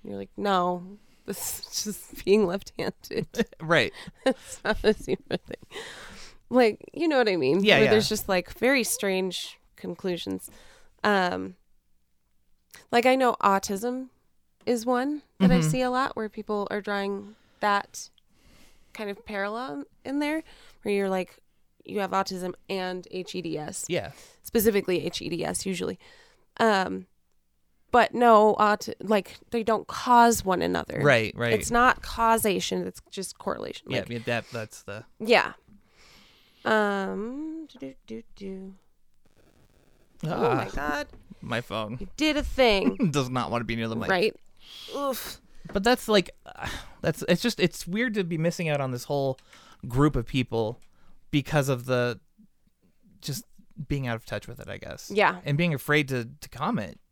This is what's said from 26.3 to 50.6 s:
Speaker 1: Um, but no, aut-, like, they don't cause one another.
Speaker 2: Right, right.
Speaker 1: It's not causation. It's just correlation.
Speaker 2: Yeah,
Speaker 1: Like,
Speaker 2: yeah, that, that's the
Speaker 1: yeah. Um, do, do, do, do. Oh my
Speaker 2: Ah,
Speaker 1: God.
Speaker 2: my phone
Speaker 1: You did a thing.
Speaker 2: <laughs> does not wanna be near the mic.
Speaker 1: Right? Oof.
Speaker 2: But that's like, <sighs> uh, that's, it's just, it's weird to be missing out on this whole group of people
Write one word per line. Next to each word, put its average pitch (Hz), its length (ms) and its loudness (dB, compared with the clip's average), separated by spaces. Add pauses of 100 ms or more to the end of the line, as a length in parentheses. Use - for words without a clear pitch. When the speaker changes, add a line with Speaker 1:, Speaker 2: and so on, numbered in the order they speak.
Speaker 1:
Um, 190 480 2 (840)
but 233 200 6
no, 220 460 8
aut-, 208 300 2 (120)
like, 202 360 0 (140)
they 233 120 -2
don't 214 240 0
cause 233 580 6
one 185 180 2
another. - 380 -2
Speaker 2:
Right, 120 360 4
right. 117 160 0
Speaker 1:
It's - 180 -2
not 240 320 4
causation. 208 840 0
It's - 120 -14 (100)
just - 280 -12
correlation. - 520 -8
Speaker 2:
Yeah, 123 100 -2
Speaker 1:
Like, 92 100 -10
Speaker 2:
yeah, 117 160 -6
that, 117 260 -2
that's 110 300 -12
the 101 220 -14 (160)
Speaker 1:
yeah. 220 320 4 (1120)
Um, 220 1040 -2
do, 247 120 -20
do, 269 160 -14 (120)
do, 226 160 -12 (140)
do. 190 380 -12 (1500)
Oh 165 300 0
my 110 120 0
Speaker 2:
Ah, - 80 -10
Speaker 1:
God. 294 320 -4 (340)
Speaker 2:
my 113 220 -4
phone 110 360 -6
Speaker 1:
You 185 100 -10 (100)
did 302 180 2
a 294 60 -2
thing. 220 540 2
Speaker 2:
<laughs> 190 140 2
does 131 200 0
not 120 200 -4
wanna 117 140 -2
be 113 120 -4
near 113 120 -4
the 113 80 -4
mic. 113 140 -4
Speaker 1:
Right? 175 260 0 (580)
Oof. 277 460 -6 (320)
Speaker 2:
But 202 120 -2
that's 247 220 2
like, 208 320 2
<sighs> - 80 -20
uh, - 220 -12 (320)
that's, - 280 -2
it's 180 120 4
just, - 200 -2
it's - 280 0
weird 220 260 -2
to 202 100 0
be 170 120 -4
missing 165 320 -2
out 143 120 0
on 131 100 -4
this 123 140 -6
whole 139 340 -2 (500)
group 139 280 4
of 117 100 -2
people 117 540 -2 (500)